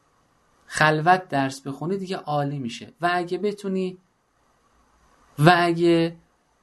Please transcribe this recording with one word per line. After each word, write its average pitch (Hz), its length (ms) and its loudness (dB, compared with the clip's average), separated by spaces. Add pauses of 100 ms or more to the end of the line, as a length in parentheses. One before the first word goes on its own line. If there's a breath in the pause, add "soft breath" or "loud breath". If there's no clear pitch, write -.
(640)
خلوت 156 640 2
درس 135 400 -4
بخونی 156 300 -6
دیگه 185 200 -8
عالی 147 420 -4
می‌شه 117 420 -10
و 170 120 0
اگه 180 240 -4
بتونی 190 600 -4 (1400)
و 160 180 8
اگه 170 580 2 (480)